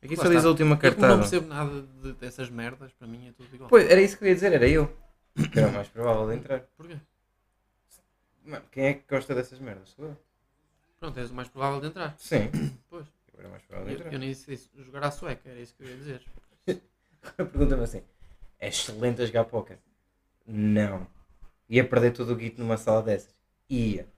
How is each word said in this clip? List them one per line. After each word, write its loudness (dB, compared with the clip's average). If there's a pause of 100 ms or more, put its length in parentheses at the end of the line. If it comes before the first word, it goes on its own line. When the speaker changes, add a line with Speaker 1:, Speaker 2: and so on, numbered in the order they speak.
Speaker 1:
Aqui -8
Speaker 2:
Lá -2
Speaker 1:
só 4
diz 6
Speaker 2:
está. 6
Speaker 1:
a 8
última 4
Speaker 2:
Eu -2
como -4
Speaker 1:
cartada. 6
Speaker 2:
não 6
percebo 0
nada -6
de, -16
dessas -12
merdas, -12
para -20
mim -18
é -20
tudo -20
igual. -20
Speaker 1:
Pois, 8
era 10
isso 2
que -14
eu 2
ia 8
dizer, 2
era 6
eu. 2 (560)
Que 2
era 6
o -4
mais -6
provável -2
de -4
entrar. -6 (160)
Speaker 2:
Porquê? -18 (1500)
Speaker 1:
Mano, -16
quem -4
é 2
que -10
gosta -4
dessas -6
merdas? -16
Sou -20
eu. -16 (840)
Speaker 2:
Pronto, -12
és -10
o -18
mais -12
provável -6
de -10
entrar. -12
Speaker 1:
Sim. -2 (400)
Speaker 2:
Pois. -18 (280)
Speaker 1:
Eu -20
era -20
o -20
mais -20
provável -14
de -10
Speaker 2:
Eu, -12
Speaker 1:
entrar. -14
Speaker 2:
eu -8
nem -8
sei -14
se -20 (140)
jogar -12
à -2
sueca, -10
era -20
isso -20
que -20
eu -18
ia -16
dizer. -14 (460)
Speaker 1:
<laughs> -4 (560)
Pergunta-me 0
assim, -8 (580)
"É -10
excelente -4
a 0
jogar 0
póquer?" -8 (680)
Não. 0 (600)
Ia 4
perder 2
todo -6
o -2
guito -10
numa -2
sala 0
dessas. -4 (360)
Ia. -4 (100)